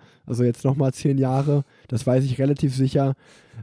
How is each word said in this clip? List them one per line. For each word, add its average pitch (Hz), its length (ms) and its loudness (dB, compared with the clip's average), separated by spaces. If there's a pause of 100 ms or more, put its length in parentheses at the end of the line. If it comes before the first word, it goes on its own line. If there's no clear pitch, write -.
(260)
also 123 180 0
jetzt 120 180 0
nochmal 135 300 0
zehn 139 240 -2
Jahre, 139 480 0 (240)
das 120 180 -4
weiß 131 180 2
ich 127 140 -2
relativ 135 380 0
sicher. 135 380 0 (480)